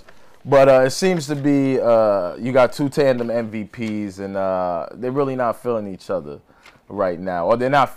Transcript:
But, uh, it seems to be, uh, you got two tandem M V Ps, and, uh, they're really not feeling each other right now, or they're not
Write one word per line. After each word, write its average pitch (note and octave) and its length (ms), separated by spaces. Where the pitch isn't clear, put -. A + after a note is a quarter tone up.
But, C3+ 240
uh, C3 160
it C3 40
seems F3 360
to D3 100
be, C#3 420
uh, G2+ 580
you A#2 160
got B2 200
two D3 160
tandem B2+ 420
M A2+ 200
V G#2+ 140
Ps, G#2+ 540
and, G2 160
uh, F2+ 600
they're A#2+ 160
really C3+ 260
not A#2+ 260
feeling A2 300
each - 160
other D2 320
right F#2+ 320
now, F2+ 280
or A#2 100
they're B2 100
not C3+ 280